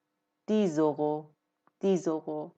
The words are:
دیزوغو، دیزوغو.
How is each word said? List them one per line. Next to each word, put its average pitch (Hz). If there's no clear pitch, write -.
دیزوغو، 151
دیزوغو. 160